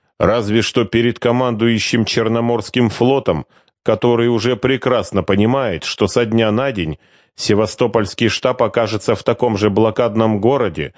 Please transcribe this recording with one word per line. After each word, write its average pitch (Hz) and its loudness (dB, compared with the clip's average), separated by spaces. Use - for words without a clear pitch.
Разве 107 2
что 117 0
перед 117 0
командующим 117 0
Черноморским 117 0
флотом, 123 0
который 117 2
уже 120 0
прекрасно 120 0
понимает, 104 0
что - -2
со 120 0
дня 110 2
на 127 -2
день 80 -6
Севастопольский 107 0
штаб 123 0
окажется 110 0
в - -4
таком 117 0
же 101 2
блокадном 110 2
городе, 101 -2